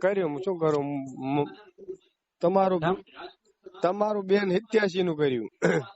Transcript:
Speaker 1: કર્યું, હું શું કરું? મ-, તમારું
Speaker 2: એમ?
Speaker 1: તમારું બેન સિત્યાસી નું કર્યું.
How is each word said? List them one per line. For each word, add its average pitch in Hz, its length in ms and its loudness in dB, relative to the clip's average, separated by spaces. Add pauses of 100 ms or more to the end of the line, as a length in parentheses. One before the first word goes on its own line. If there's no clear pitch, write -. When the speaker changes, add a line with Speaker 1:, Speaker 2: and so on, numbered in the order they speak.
Speaker 1:
કર્યું, 190 280 2
હું 147 120 -6
શું 190 160 -4
કરું? 147 280 2 (480)
મ-, 147 100 2 (960)
તમારું 185 420 2
Speaker 2:
એમ? 180 140 0 (840)
Speaker 1:
તમારું 208 440 0
બેન 196 240 4
સિત્યાસી 196 520 0
નું 170 140 0
કર્યું. 127 340 0 (460)